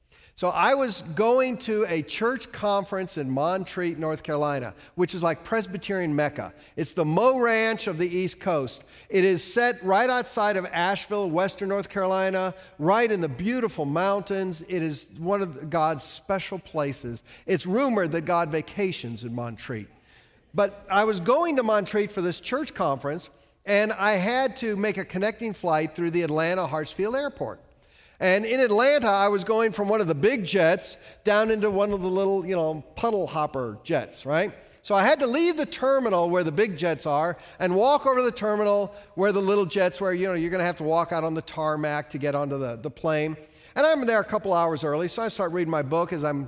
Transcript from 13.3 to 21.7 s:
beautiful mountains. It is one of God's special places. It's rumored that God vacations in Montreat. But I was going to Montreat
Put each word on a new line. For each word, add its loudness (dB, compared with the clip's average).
beautiful -2
mountains. -2
It -2
is -6
one -2
of -6
God's 0
special -6
places. -6
It's 0
rumored 2
that -2
God 0
vacations -4
in -8
Montreat. -8
But 0
I 4
was 0
going 2
to 2
Montreat 0